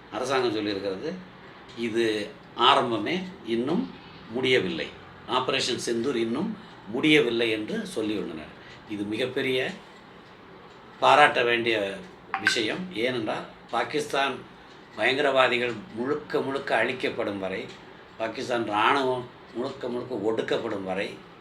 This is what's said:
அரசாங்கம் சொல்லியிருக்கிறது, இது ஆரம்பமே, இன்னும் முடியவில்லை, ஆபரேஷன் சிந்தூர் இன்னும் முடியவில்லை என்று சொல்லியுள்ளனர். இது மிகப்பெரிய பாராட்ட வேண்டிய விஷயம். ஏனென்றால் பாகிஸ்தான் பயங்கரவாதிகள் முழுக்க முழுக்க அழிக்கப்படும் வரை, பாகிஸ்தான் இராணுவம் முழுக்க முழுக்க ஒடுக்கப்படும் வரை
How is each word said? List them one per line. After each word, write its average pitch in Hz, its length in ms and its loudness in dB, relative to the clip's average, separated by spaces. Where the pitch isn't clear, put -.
அரசாங்கம் 123 440 0
சொல்லியிருக்கிறது, 104 580 -2
இது 110 520 0
ஆரம்பமே, 123 680 6
இன்னும் 131 460 0
முடியவில்லை, 107 560 2
ஆபரேஷன் 127 580 0
சிந்தூர் 120 300 0
இன்னும் 127 420 -2
முடியவில்லை 120 640 4
என்று 175 440 -2
சொல்லியுள்ளனர். 87 560 -4
இது 104 140 -4
மிகப்பெரிய 127 680 0
பாராட்ட 139 440 8
வேண்டிய 113 540 2
விஷயம். 123 540 -2
ஏனென்றால் 123 500 -2
பாகிஸ்தான் 135 640 0
பயங்கரவாதிகள் 123 760 4
முழுக்க 143 460 0
முழுக்க 135 340 -2
அழிக்கப்படும் 117 640 0
வரை, 95 260 -4
பாகிஸ்தான் 113 500 -2
இராணுவம் 123 580 4
முழுக்க 127 320 -4
முழுக்க 123 280 -4
ஒடுக்கப்படும் 110 680 0
வரை 95 260 -2